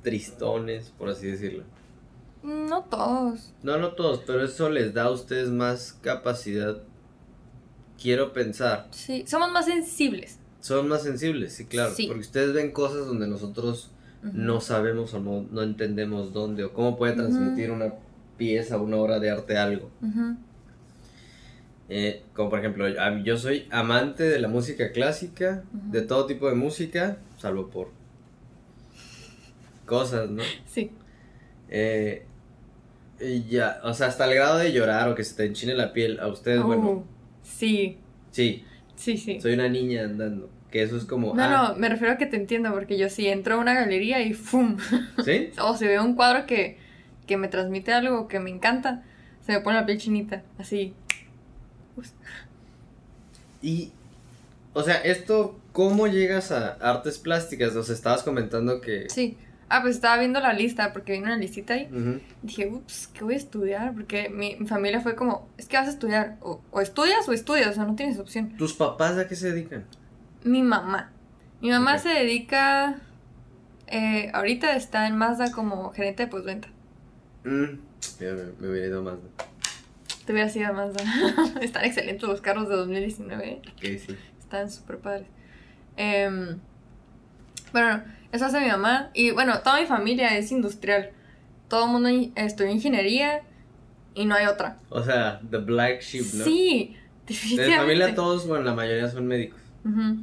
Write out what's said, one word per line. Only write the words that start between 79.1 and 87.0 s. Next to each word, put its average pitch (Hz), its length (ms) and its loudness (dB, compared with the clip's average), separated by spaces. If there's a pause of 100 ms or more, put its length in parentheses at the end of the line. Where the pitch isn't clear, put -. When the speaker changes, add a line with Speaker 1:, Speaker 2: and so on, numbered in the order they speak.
Speaker 2:
Te 220 80 -2
hubieras 214 200 2
ido 214 140 -2
a 202 60 -2
Mazda. 202 280 -4 (300)
<laughs> 320 300 0
Están 233 240 -2
excelentes 220 420 -2
los 202 140 -2
carros 208 260 0
de 202 80 0
dos 185 140 0
mil 190 100 -2
diecinueve, 208 500 -6
¿eh? - 120 -12 (100)
Speaker 1:
Ok, - 100 -20 (240)
sí. 98 120 -10 (200)
Speaker 2:
Están 202 320 -8
súper - 280 -14
padres. 202 300 -8 (680)
Em, 196 640 -2 (1120)